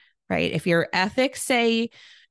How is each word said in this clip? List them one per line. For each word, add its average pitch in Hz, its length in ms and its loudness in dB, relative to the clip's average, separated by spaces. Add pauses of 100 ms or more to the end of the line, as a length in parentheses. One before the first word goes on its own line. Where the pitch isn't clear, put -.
(300)
right? 160 220 0
If - 140 -4
your 170 260 2
ethics 254 500 -2
say 233 480 0 (400)